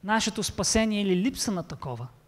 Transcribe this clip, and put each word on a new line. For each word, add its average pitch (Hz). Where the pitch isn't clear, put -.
нашето 214
спасение 214
или 196
липса 226
на 175
такова. 123